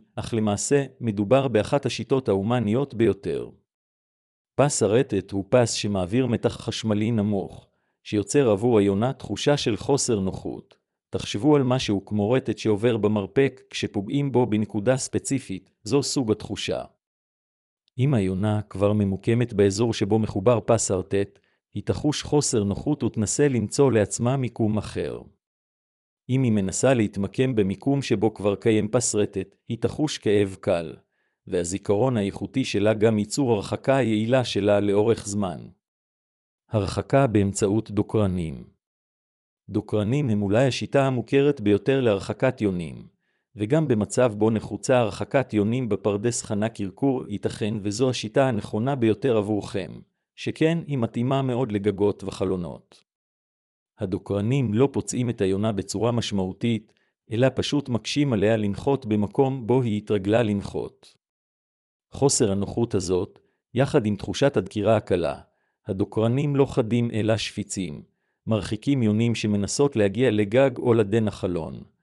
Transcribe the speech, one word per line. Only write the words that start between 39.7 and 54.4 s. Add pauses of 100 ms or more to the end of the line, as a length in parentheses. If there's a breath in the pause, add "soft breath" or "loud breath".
הם
אולי
השיטה
המוכרת
ביותר
להרחקת
יונים, (480)
וגם
במצב
בו
נחוצה
הרחקת
יונים
בפרדס
חנה
כרכור,
ייתכן
וזו
השיטה
הנכונה
ביותר
עבורכם, (440)
שכן (100)
היא
מתאימה
מאוד
לגגות
וחלונות. (960)
הדוקרנים